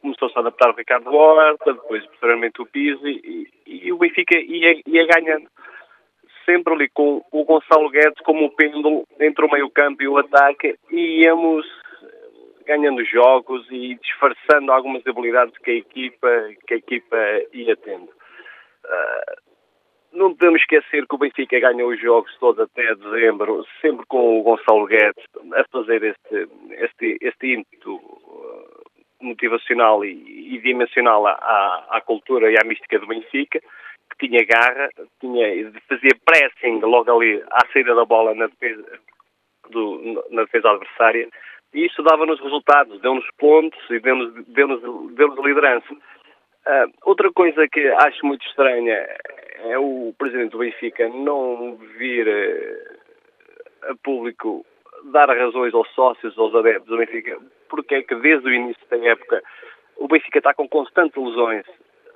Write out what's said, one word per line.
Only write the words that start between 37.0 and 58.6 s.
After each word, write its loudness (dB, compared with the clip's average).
ali 2
à 2
saída 0
da 4
bola 2
na -4
defesa, -10
do, -8
na -2
defesa 0
adversária, 0
e -4
isso -6
dava-nos 2
resultados, 0
deu-nos -2
pontos 2
e -4
deu-nos, -2
deu-nos, -4
deu-nos 0
liderança. 0
Ah, 2
outra 0
coisa 2
que -2
acho 2
muito -4
estranha -2
é -4
o -6
presidente -6
do -14
Benfica -6
não -6
vir, -4
eh, -6
a -8
público -8
dar 4
razões -2
aos 2
sócios, 0
aos 0
adeptos 2
do -6
Benfica, -6
porque -6
é -2
que -6
desde 0
o 0
início -6